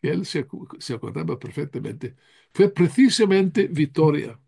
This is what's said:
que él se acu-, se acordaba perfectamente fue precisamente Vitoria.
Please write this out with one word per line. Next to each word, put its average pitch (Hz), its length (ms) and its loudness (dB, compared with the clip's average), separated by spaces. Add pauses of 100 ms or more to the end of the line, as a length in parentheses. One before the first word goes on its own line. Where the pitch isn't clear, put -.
que 160 100 -4
él 175 140 -4
se 143 220 -6
acu-, - 320 -16
se - 140 -10
acordaba 123 460 -8
perfectamente 123 760 -10 (380)
fue 196 160 4
precisamente 196 960 4
Vitoria. 147 800 0